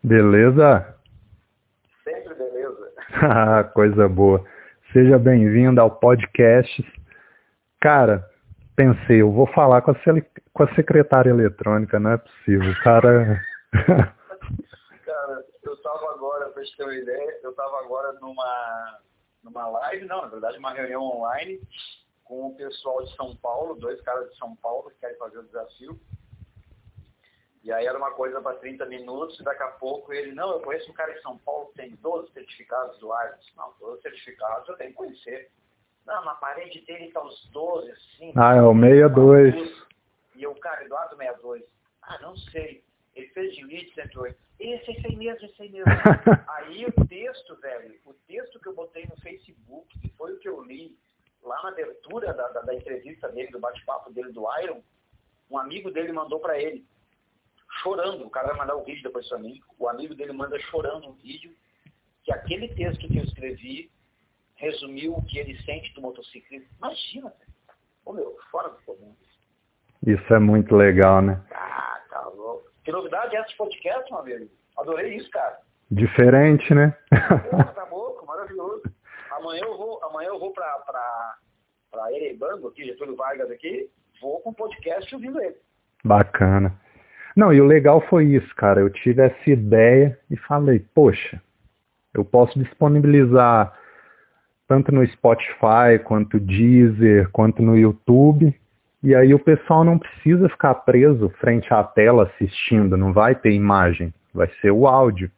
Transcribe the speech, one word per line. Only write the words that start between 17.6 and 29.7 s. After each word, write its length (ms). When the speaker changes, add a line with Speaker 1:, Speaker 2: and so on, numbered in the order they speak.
Speaker 2:
agora 320
numa, 840
numa 260
live, 360
não, 180
na 40
verdade, 300
uma 160
reunião 300
online 580
com 240
o 80
pessoal 480
de 120
São 200
Paulo, 400
dois 260
caras 300
de 60
São 180
Paulo 340
que 100
querem 180
fazer 200
o 60
desafio. 560
E 120
aí 120
era 120
uma 140
coisa 300
pra 120
trinta 320
minutos, 540
e 40
daqui 180
a 60
pouco 460